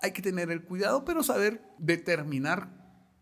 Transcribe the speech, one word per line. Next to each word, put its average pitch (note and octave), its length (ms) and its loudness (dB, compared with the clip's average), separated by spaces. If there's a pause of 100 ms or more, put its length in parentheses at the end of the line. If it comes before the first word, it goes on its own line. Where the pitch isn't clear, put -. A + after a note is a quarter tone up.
Hay F#3+ 100 0
que F#3 100 -8
tener F3+ 300 -2
el E3+ 120 -4
cuidado, G#3 400 0
pero E4 200 0
saber G#3 380 2 (180)
determinar D#3+ 880 0 (520)